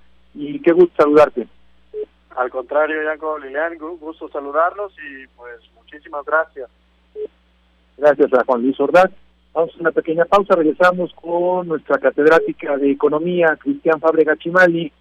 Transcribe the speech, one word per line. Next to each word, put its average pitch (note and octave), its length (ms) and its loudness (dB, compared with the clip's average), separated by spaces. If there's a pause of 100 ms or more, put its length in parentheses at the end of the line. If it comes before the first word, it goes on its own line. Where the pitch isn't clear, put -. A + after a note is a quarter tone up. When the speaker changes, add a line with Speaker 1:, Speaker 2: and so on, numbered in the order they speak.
(360)
Speaker 1:
y C#3+ 240 -10
qué E3+ 140 2
gusto F3 240 4
saludarte. D3 500 4 (880)
Speaker 2:
Al B2+ 140 -4
contrario, D3 540 -4
Yanko, D3+ 360 -6
Lilian, D3+ 380 -8
gu-, D#3+ 200 -14
gusto D#3 300 -16
saludarlos E3 680 -6
y, C#3 300 -20
pues, A#2+ 340 -20 (140)
muchísimas D3+ 500 -16
gracias. D3 440 -4 (1300)
Speaker 1:
Gracias C#3 360 4
a B2 100 2
Juan B2 180 0
Luis C3+ 200 -2
Ordaz. E3 280 4 (440)
Vamos E3 200 -2
a - 60 -20
una E3 120 -2
pequeña D#3+ 340 -2
pausa, G3 300 -2
regresamos F3 580 0
con F3 560 -4
nuestra D3 280 -2
catedrática D3+ 760 0
de C#3 160 0
Economía, D#3 680 0
Cristian C#3+ 440 -2
Fábrega D#3+ 340 2
Chimali E3+ 640 0